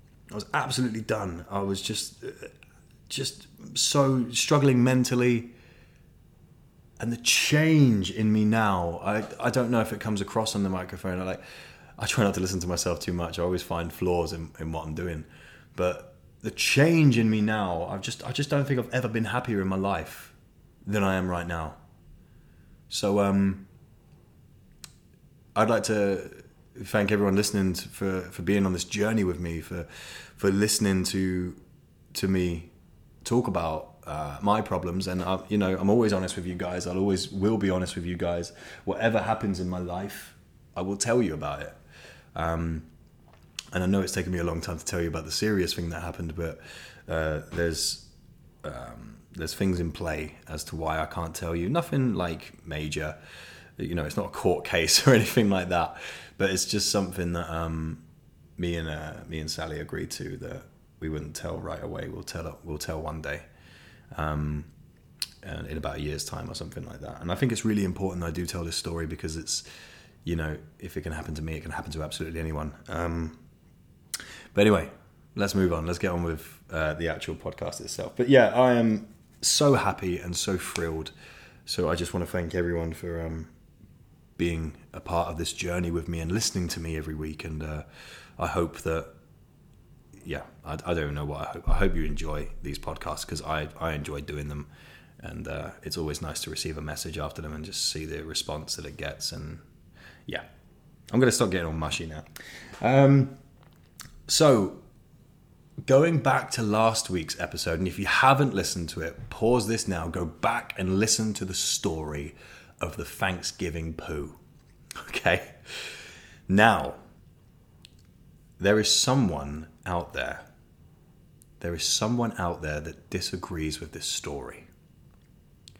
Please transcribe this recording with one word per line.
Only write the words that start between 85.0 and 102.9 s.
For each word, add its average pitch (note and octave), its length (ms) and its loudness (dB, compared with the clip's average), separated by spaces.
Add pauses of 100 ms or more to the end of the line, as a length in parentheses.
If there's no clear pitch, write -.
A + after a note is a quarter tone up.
part E2+ 280 0
of D#2+ 100 -6
this - 140 -4
journey F2 380 -2
with E2 180 -2
me E2+ 100 -4
and E2 140 -2
listening G2 340 0
to E2 140 -6
me E2 160 -4
every D#2 180 -6
week. D#2 300 -8
And, D#2 180 -8
uh, D2+ 220 -8 (540)
I E2+ 80 -2
hope E2 340 -2
that, D#2+ 280 -2 (1160)
yeah, C#2+ 180 -6 (220)
I, D2+ 200 -6
I F2+ 100 0
don't D2+ 200 -2
know D2 100 -4
what D2 240 -6
I - 40 -10
hope. - 160 -4
I - 60 8
hope F#2+ 200 4
you D#2 100 2
enjoy D2 440 -2 (140)
these C#2+ 160 -6
podcasts - 480 -8
'cause D#2 160 -8
I, D#2 260 -4 (120)
I E2 120 -2
enjoy D2 280 -6
doing D2 280 -8
them. D2 180 -8 (540)
And, D#2 260 -10
uh, D2+ 240 -8 (120)
it's - 140 -6
always D2+ 240 -4
nice D2+ 220 -8
to - 80 -8
receive D#2 260 -6
a D#2 60 -8
message D2+ 360 -8
after D2 220 -8
them D#2 120 -8
and D2+ 120 -8
just - 240 -4
see D#2 160 -6
the D#2 200 -8
response D#2 520 -6
that D#2+ 80 -10
it C#2+ 120 -12
gets. D2 360 -8
And D2+ 280 -10 (640)
yeah, - 160 -8 (680)
I'm A#2 80 4
gonna B2+ 120 6
stop A2 180 2
getting F2 160 0
all D#2 60 -4
mushy D#2+ 340 -4
now. D#2 180 -12 (560)
Um, C3+ 580 6 (960)